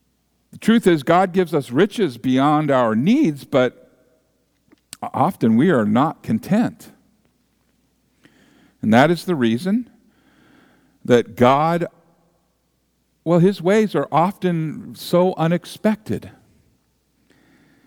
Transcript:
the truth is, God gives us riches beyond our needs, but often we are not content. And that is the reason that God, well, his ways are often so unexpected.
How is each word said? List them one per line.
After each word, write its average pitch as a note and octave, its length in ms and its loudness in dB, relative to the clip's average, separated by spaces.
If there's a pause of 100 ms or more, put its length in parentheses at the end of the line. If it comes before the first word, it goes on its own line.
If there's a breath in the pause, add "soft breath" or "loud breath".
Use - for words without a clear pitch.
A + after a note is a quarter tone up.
(520)
the - 60 -20
truth A3+ 280 2
is, E3 160 2
God F3 320 0
gives F3+ 180 -2
us C#3 180 -4
riches D#3 460 -2
beyond C#3+ 540 0
our A#2+ 260 0
needs, E3 480 0
but - 380 -2 (1300)
often A#2+ 440 0
we D#3+ 140 2
are B2 140 2
not A#2+ 380 -2
content. - 680 -4 (1900 soft breath)
And G#2+ 140 0
that C#3 160 6
is E3+ 140 -2
the F3+ 100 -4
reason E3+ 560 -2 (1120 soft breath)
that A#2+ 320 0
God, D3+ 500 2 (1400)
well, E3+ 140 2
his F#3+ 220 2
ways G3+ 340 0
are C#3+ 160 -2
often D#3+ 840 -4
so F3+ 400 0
unexpected. E3 960 -4 (1600 soft breath)